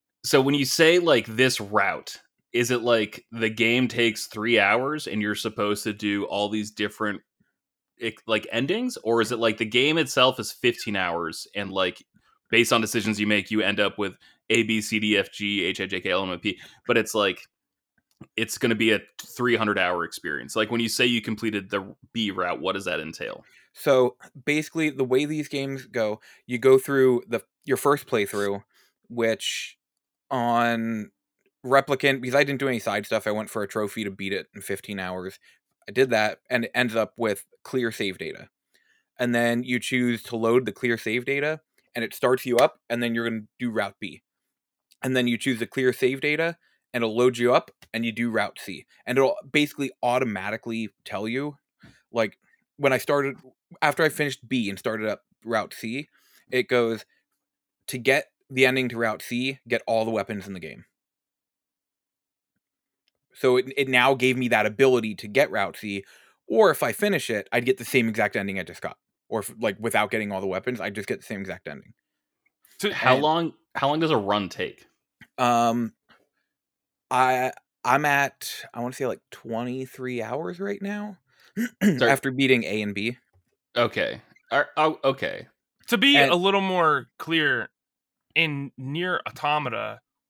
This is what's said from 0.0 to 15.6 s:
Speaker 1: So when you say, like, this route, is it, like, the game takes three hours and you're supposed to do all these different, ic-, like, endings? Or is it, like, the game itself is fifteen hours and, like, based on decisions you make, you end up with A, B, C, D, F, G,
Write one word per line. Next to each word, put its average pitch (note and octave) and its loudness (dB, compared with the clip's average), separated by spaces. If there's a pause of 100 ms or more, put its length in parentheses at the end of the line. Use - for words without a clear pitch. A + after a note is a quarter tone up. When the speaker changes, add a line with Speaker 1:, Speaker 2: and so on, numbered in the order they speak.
Speaker 1:
So C3+ 4
when C#3 2
you C#3 0
say, E3 4
like, D3 4
this A#2+ 2
route, G2 -2 (320)
is A#2+ 2
it, A#2+ 0
like, A2+ 2
the A2+ 0
game A2+ 2
takes A#2 0
three A2 2
hours B2 2
and G#2+ -4
you're G#2 -2
supposed G#2 -2
to G#2+ -4
do G2+ -2
all G2+ -2
these G#2+ -4
different, G#2 -4 (720)
ic-, A2+ -8
like, A2+ 0
endings? F#3 -2
Or A#2 2
is A2 0
it, G#2+ -4
like, A2+ 2
the A#2 -2
game B2+ 2
itself C3 2
is A2 -8
fifteen A#2 -2
hours E2+ -4
and, G2 -6
like, F#2+ 0 (460)
based A#2 4
on A2+ 4
decisions G#2+ -2
you G#2 0
make, G#2 0
you G#2+ 0
end G2 0
up G2+ 0
with G2 -4 (380)
A, A#2 4
B, A2 0
C, G#2+ -2
D, G#2+ 2
F, F#2+ 0
G, G2+ -2